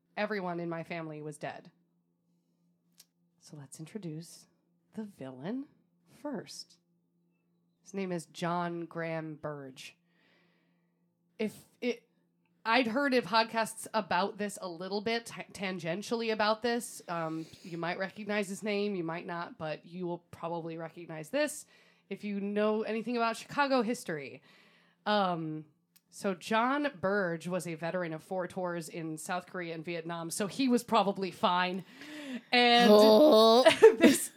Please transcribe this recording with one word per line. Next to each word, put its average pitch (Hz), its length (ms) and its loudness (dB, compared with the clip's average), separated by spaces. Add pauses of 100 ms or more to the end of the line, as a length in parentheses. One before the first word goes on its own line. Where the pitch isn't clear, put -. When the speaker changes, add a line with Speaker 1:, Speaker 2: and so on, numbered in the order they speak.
(160)
Speaker 1:
everyone 196 440 -4
in 170 100 -6
my 165 140 -6
family 160 400 -10
was 151 160 -12
dead." - 320 -12 (1700)
So - 180 -20
let's 139 220 -18
introduce 165 680 -12 (500)
the 220 80 -10
villain 170 640 -10 (560)
first. - 560 -12 (1080)
His - 100 -20
name 196 180 -4
is 175 160 -6
John 170 580 -4
Graham 160 500 -8
Burge. 143 600 -12 (1400)
If 214 160 -4 (260)
it, 240 220 -4 (640)
I'd 233 220 2
heard 262 260 0
of 240 120 2
podcasts 226 680 0
about 196 460 -2
this 202 200 -8
a 190 80 -10
little 185 340 -6
bit, 226 260 -4
t-, - 160 -14 (100)
tangentially 196 800 -4
about 214 300 0
this. 240 440 -4
Um, 160 380 -6 (160)
you 170 160 -12
might 170 220 -4
recognize 202 500 -4
his 196 140 -10
name, 208 320 -2
you 175 80 -4
might 170 240 -8
not, 170 320 -10
but 156 260 -8
you 175 220 -10
will 170 240 -8
probably 165 460 -8
recognize 165 520 -12
this 285 380 -4 (420)
if 196 140 -12
you 202 160 -4
know 208 420 0
anything 220 360 -4
about 233 200 -2
Chicago 262 460 0
history. 151 580 -8 (640)
Um, 165 600 -2 (440)
so 196 240 -4
John 254 560 0 (100)
Burge 175 480 -2
was 175 200 -4
a 170 80 -6
veteran 165 380 -4
of 156 100 -10
four 185 240 -6
tours 175 420 -6
in 160 300 -8
South 185 260 -6
Korea 170 300 -8
and 160 100 -10
Vietnam, 165 460 -8
so 202 160 -4
he 269 220 -2
was 240 140 4
probably 196 460 2
fine. 180 540 0 (680)
And 240 400 8
Speaker 2:
Oh. 220 720 10 (320)
Speaker 1:
<laughs> - 40 -4
this, 285 380 6